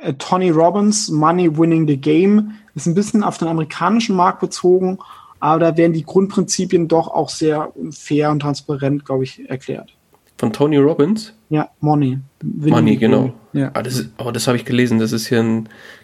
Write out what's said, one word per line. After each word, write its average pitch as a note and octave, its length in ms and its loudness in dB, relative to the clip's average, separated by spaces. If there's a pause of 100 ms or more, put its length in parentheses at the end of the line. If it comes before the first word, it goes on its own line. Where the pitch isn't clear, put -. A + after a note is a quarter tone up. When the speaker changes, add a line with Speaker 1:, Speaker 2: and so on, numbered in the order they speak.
Speaker 1:
äh, E3 120 -4
Tony F#3 360 0
Robbins, F3+ 600 2
Money D#3+ 480 2
Winning D#3+ 300 2
the C#3+ 100 0
Game. F#3 560 2 (220)
Ist D3 100 -10
ein E3+ 100 0
bisschen G#3 280 0
auf F3+ 140 -4
den E3+ 120 -4
amerikanischen F#3 640 -2
Markt F#3 240 2
bezogen, F#3 600 0 (400)
aber D#3 200 0
da E3 180 2
werden E3+ 160 4
die D#3+ 120 -4
Grundprinzipien F#3 840 0
doch E3 220 0
auch D3+ 200 -2
sehr D#3 440 -2 (180)
fair D3 400 -2
und D3+ 80 -2
transparent, C#3+ 640 -4
glaub C3 160 -2
ich, F3 280 -10
erklärt. - 440 -10 (440)
Speaker 2:
Von A2+ 160 -2
Tony D3 240 2
Robbins? D3+ 560 0 (160)
Speaker 1:
Ja, D3+ 200 -2 (120)
Money. D3 380 0 (220)
Winning D3+ 280 -4
Speaker 2:
Money, A#2+ 220 4
Speaker 1:
the - 60 2
Game. A2+ 140 2
Speaker 2:
genau. - 220 2 (180)
Speaker 1:
Ja. C#3 220 -2
Speaker 2:
Ah, - 80 -4
das B2+ 140 -6
ist, A2 240 -6
oh, A#2 120 -6
das A#2 160 -4
hab B2 80 2
ich A#2+ 80 -4
gelesen. A#2+ 360 0
Das A2 120 0
ist A2+ 160 -4
hier A#2+ 120 2
ein A2 280 -2 (360)